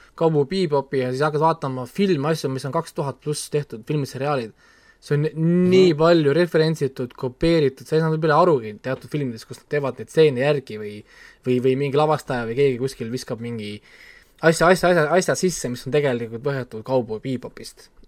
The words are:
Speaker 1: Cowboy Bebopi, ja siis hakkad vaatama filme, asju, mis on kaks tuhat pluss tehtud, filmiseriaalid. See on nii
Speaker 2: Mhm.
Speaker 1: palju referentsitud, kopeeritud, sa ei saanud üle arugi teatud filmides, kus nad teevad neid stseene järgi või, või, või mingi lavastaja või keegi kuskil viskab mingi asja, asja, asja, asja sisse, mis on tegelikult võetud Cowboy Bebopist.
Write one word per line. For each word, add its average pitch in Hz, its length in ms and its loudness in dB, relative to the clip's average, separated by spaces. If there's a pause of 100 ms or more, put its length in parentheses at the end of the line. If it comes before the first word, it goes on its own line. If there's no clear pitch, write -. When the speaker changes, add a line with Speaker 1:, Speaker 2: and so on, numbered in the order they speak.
(180)
Speaker 1:
Cowboy 160 320 2
Bebopi, 143 540 -2
ja 127 100 -2
siis 131 120 -4
hakkad 151 160 -2
vaatama 139 480 -2
filme, 165 440 0
asju, 151 200 -4
mis 131 120 -8
on 131 80 -6
kaks 160 240 -4
tuhat 139 240 -6
pluss - 320 -8
tehtud, 143 320 -6
filmiseriaalid. 135 680 -4 (500)
See 147 140 -2
on 147 100 0
nii 180 640 4
Speaker 2:
Mhm. 147 80 0
Speaker 1:
palju 160 340 4
referentsitud, 156 840 0
kopeeritud, 139 680 0
sa 156 120 -2
ei 160 40 2
saanud 160 220 0
üle 156 100 2
arugi 147 480 4
teatud 131 300 -6
filmides, 131 340 -6
kus - 140 -16
nad - 100 -20
teevad 139 300 -4
neid 110 100 -14
stseene 139 360 4
järgi 135 340 -2
või, 104 140 -10 (520)
või, 127 200 2
või 131 100 4
mingi 139 240 -2
lavastaja 143 480 0
või 113 80 -6
keegi 135 240 2
kuskil 120 320 -6
viskab 123 320 -8
mingi 110 300 -10 (680)
asja, 165 300 4
asja, 180 220 2
asja, 165 180 4
asja 175 240 2
sisse, 170 340 -4
mis 120 160 -8
on 127 60 -6
tegelikult 120 540 -2
võetud 123 420 -6
Cowboy 110 320 -2
Bebopist. - 720 -10 (180)